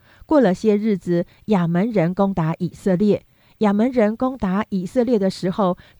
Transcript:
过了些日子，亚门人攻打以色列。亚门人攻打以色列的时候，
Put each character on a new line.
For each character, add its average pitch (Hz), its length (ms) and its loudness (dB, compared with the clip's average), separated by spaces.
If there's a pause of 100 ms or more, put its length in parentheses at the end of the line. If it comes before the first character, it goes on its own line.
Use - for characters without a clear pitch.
(260)
过 311 140 4
了 190 140 4
些 208 220 2
日 208 200 0
子， 175 300 -2 (200)
亚 185 200 2
门 175 240 0
人 185 240 0
攻 196 180 0
打 165 260 -2
以 175 100 -4
色 - 260 -2
列。 196 300 0 (340)
亚 208 140 2
门 220 180 0
人 226 260 0
攻 262 200 -4
打 202 340 -2
以 190 160 -4
色 247 160 -2
列 233 160 2
的 190 100 0
时 185 220 -4
候， 185 260 -2 (240)